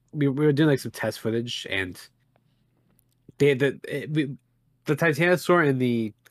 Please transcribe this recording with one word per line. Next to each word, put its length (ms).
we, 160
we 160
were 80
doing, 160
like, 100
some 120
test 280
footage, 500
and 300
they, 160
the, 340
it, 240
we, 260
the 100
Titanosaur 720
and 100
the 320